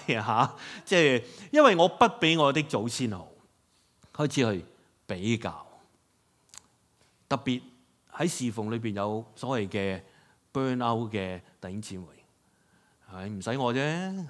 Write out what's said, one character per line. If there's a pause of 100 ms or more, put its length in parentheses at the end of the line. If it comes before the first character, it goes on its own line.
<laughs>
嚇， (280)
即
係 (280)
因
為
我
不 (120)
比
我
的
祖
先
好， (880)
開
始
去 (400)
比
較。 (1600)
特
別 (500)
喺
侍
奉
裏
邊
有 (120)
所
謂
嘅 (500)
burn
out
嘅 (220)
弟
兄
姊
妹， (1080)
係，
唔
使
我
啫，